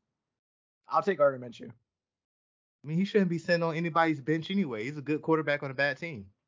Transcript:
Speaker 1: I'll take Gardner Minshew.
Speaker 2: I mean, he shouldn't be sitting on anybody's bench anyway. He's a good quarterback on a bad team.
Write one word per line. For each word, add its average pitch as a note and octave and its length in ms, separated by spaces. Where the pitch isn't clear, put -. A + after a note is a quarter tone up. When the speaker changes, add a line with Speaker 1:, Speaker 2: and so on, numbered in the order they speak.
Speaker 1:
I'll D#3 140
take F#3 160
Gardner C3 280
Minshew. - 240
Speaker 2:
I - 1160
mean, D#3 100
he F#3+ 80
shouldn't G3 260
be E3+ 80
sitting E3+ 240
on E3 140
anybody's E3 440
bench D#3 300
anyway. C3+ 340
He's D3 120
a C#3+ 60
good D3 200
quarterback D3 400
on C#3 100
a - 20
bad C#3 240
team. C3 280